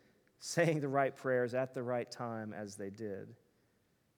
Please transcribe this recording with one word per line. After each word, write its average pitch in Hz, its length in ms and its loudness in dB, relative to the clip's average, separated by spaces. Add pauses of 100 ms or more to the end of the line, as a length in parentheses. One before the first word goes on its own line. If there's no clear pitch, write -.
(380)
saying 165 420 2
the 143 80 0
right 135 260 4
prayers 123 380 2
at 127 220 0
the 131 80 -4
right 120 280 -2
time 110 440 -6
as 104 220 -8
they 101 140 -6
did. 104 440 -8 (840)